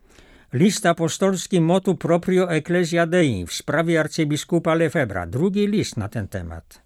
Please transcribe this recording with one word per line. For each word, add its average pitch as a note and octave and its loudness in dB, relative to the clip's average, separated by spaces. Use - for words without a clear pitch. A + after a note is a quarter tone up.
List F3+ 2
apostolski F3 0
motu F3+ 2
proprio F3+ 0
Ecclesia E3+ 0
Dei D3+ 2
w E2 -12
sprawie E3 0
arcybiskupa D#3 0
Lefebvra. C#3+ 0
Drugi F#3 0
list G3+ -2
na G#2 -4
ten G2+ -6
temat, E2+ -12